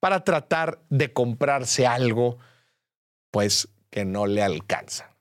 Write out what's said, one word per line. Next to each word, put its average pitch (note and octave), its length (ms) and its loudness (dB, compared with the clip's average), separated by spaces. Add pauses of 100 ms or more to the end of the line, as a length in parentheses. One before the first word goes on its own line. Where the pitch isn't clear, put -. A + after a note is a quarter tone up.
para F#3+ 240 2
tratar D#3+ 640 0
de C#3 240 0
comprarse B2+ 760 0
algo, A#2+ 520 0 (920)
pues, G#2 380 0 (220)
que G#2 140 -4
no G2+ 220 -2
le G2+ 160 2
alcanza. - 800 -4